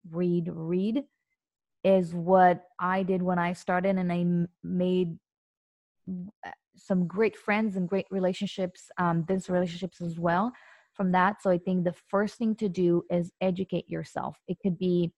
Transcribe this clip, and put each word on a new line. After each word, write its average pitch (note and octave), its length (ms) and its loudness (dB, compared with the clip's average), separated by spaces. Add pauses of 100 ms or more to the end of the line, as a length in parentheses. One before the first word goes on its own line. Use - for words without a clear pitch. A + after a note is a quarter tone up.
(100)
read, F3 420 0
read F#3 520 -2 (800)
is F#3 280 4
what F3+ 520 4 (160)
I F#3 240 0
did F#3 180 0
when F3+ 160 0
I F3 140 0
started. F#3 440 0
And F3+ 160 0
I F3 60 0
m-, F3 300 2 (160)
made, F3+ 520 0 (1300)
uh, - 60 -14 (260)
some F#3 300 -2
great G3 300 0
friends G#3+ 400 -2
and F3+ 120 -2
great F#3+ 220 -2
relationships, F#3 880 -4
um, E3+ 240 0
business F#3+ 280 -4
relationships F3+ 500 -4
as E3+ 180 -6
well F3 340 0 (400)
from F#3 200 0
that. F#3 300 2
So G3 80 2
I F3 80 4
think F#3 260 0
the E3+ 100 0 (140)
first G3+ 280 0
thing A3 200 -2
to G#3+ 120 -2
do F3 420 2
is F3 200 0 (100)
educate F#3 480 -2
yourself. D3+ 480 -8 (120)
It F3+ 140 -4
could F3+ 160 0
be F3 400 0